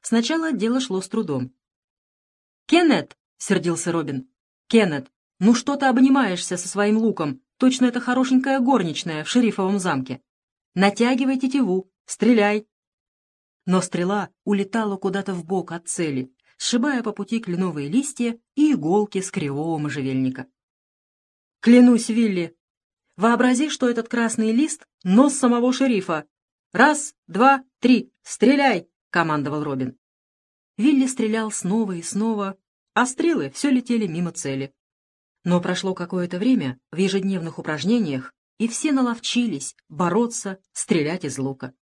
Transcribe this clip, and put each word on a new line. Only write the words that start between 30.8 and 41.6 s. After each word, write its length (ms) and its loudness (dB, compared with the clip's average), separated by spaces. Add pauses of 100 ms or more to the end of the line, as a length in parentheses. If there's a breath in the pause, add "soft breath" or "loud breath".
стрелял 440 -2
снова 420 -2
и 100 -8
снова, 540 -4 (380)
а 100 2
стрелы 460 -2
все 200 -2
летели 360 0
мимо 260 -4
цели. 400 -6 (720)
Но 160 2
прошло 340 -4
какое-то 440 -6
время 400 0 (140)
в 40 -10
ежедневных 600 -2
упражнениях, 760 -2 (260)
и 100 -2
все 240 -2
наловчились 840 -2 (120)
бороться, 720 -2 (140)
стрелять 520 -2
из 140 -6
лука. 440 -8